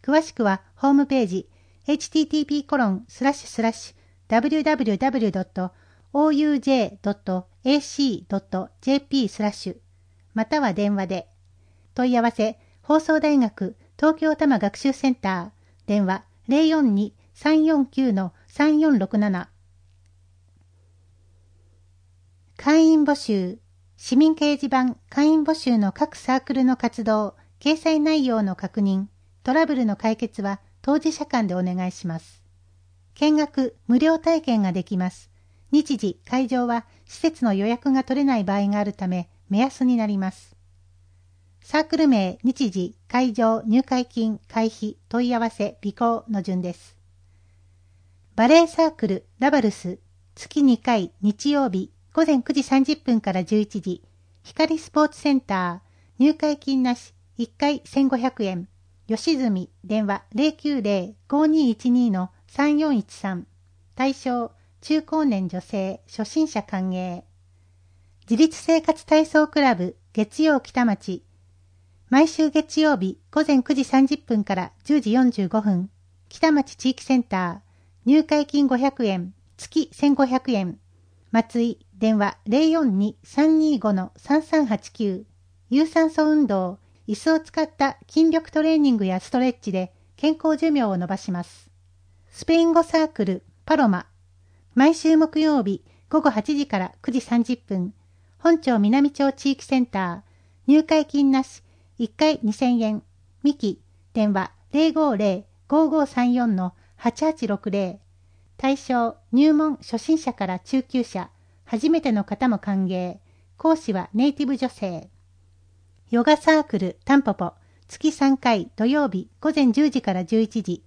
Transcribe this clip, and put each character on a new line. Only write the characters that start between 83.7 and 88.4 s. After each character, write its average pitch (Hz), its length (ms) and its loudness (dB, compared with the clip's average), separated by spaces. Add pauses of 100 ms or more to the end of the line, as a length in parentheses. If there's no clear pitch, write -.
五 208 140 0
の 185 220 -4
三 302 260 -2
三 311 240 0
八 208 260 -4
九。 202 340 -6 (440)
有 285 160 4
酸 320 240 0
素 311 160 0
運 302 220 2
動、 190 320 -4 (320)
椅 202 40 -2
子 - 160 -2
を 320 100 2
使 - 200 -6
っ 311 80 -2
た 277 280 -4 (120)
筋 320 200 4
力 320 240 -2